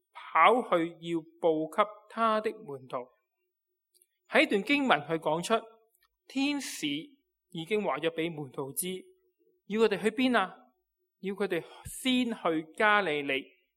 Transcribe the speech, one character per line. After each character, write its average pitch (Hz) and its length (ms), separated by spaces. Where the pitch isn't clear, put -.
跑 196 520
去 170 240
要 170 180
報 156 300
給 214 140
他 220 320
的 220 100
門 131 220
徒。 123 200
喺 277 200
段 202 140
經 285 240
文 151 140
去 156 120
講 160 300
出， 226 100
天 277 320
使 - 280
已 165 140
經 208 200
話 151 160
咗 160 100
畀 165 240
門 147 180
徒 139 220
知， 185 320
要 214 140
佢 220 80
哋 185 120
去 208 80
邊 254 260
啊？ - 360
要 190 160
佢 202 120
哋 175 160
先 254 500
去 165 380
加 208 280
利 151 200
利 139 240